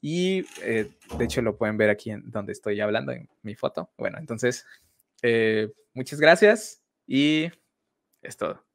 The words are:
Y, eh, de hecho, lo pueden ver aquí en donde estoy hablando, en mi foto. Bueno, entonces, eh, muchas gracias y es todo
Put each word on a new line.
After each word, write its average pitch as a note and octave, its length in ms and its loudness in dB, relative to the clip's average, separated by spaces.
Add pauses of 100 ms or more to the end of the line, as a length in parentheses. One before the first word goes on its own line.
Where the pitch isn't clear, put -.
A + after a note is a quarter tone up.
Y, F3+ 460 -2 (160)
eh, A2 280 -2 (280)
de A#2+ 60 0
hecho, A#2+ 180 -2
lo G#2+ 160 -2
pueden G#2+ 180 -2
ver G#2+ 140 4
aquí G#2 220 -2
en G#2+ 180 -14
donde G#2 220 -8
estoy G#2 280 -6
hablando, A2 320 -2
en - 160 -12 (140)
mi G#2 120 -12
foto. - 440 -6
Bueno, - 200 -6
entonces, A#2+ 460 -4 (580)
eh, A2+ 500 2 (200)
muchas C3+ 280 -8
gracias F#3+ 600 6 (240)
y D3+ 440 2 (720)
es - 160 -16
todo - 260 -6 (100)